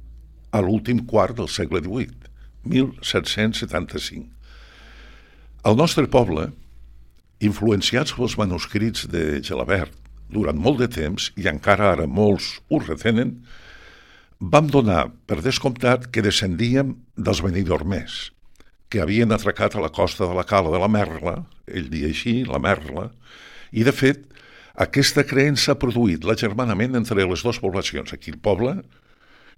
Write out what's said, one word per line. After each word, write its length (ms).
a 80
l'últim 460
quart 300
del 120
segle 320
divuit, 340
mil 380
set-cents 580
setanta-cinc. 680
El 120
nostre 320
poble, 400
influenciats 760
pels 240
manuscrits 680
de 360
Gelabert 480
durant 260
molt 240
de 80
temps, 480
i 140
encara 420
ara 140
molts 540
ho 100
retenen, 600
vam 300
donar 380
per 160
descomptat 640
que 160
descendíem 720
dels 260
benidormers, 880
que 140
havien 300
atracat 440
a 60
la 80
costa 360
de 80
la 120
Cala 260
de 80
la 80
Merla, 460
ell 240
dia 180
així, 360
la 140
Merla, 520
i, 140
de 80
fet, 320
aquesta 520
creença 480
ha 40
produït 460
l'agermanament 720
entre 240
les 240
dues 160
poblacions. 540
Aquí 180
al 80
poble 380